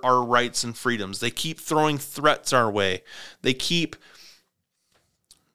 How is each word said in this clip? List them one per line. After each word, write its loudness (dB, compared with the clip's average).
our 4
rights 2
and -8
freedoms. -4
They -2
keep -6
throwing 2
threats 0
our 4
way. 0
They 2
keep -2